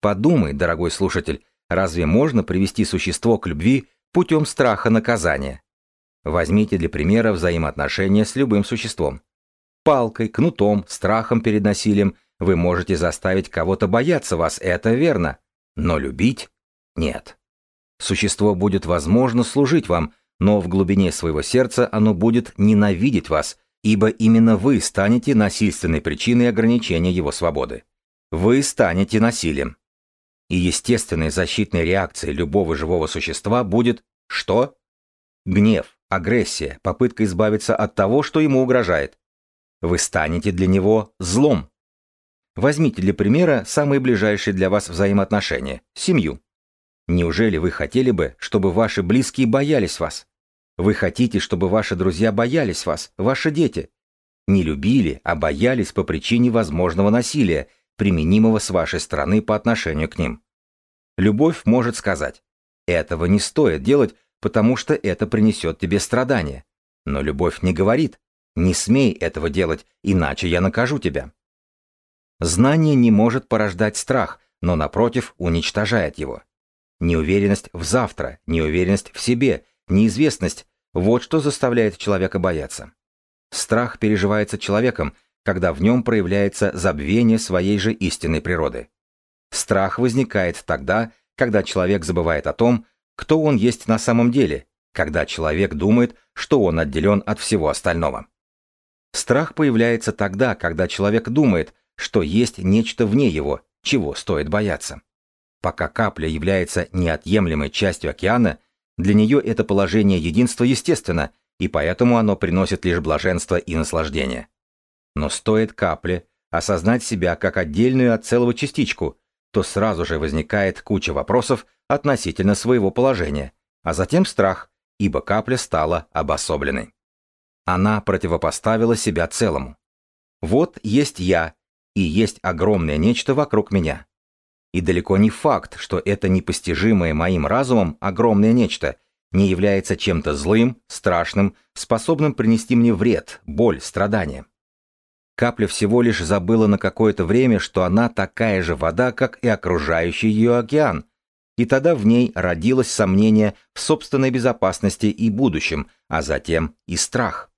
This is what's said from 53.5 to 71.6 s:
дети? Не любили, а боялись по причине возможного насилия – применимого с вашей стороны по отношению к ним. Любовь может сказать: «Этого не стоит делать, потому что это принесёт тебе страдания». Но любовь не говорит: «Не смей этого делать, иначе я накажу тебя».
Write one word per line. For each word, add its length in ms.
дети? 400
Не 140
любили, 600
а 120
боялись 580
по 120
причине 460
возможного 600
насилия – 580
применимого 600
с 120
вашей 300
стороны 400
по 140
отношению 540
к 100
ним. 240
Любовь 480
может 320
сказать: 460
«Этого 400
не 120
стоит 440
делать, 320
потому 360
что 180
это 320
принесёт 520
тебе 220
страдания». 640
Но 180
любовь 400
не 100
говорит: 480
«Не 200
смей 380
этого 360
делать, 380
иначе 460
я 120
накажу 380
тебя». 340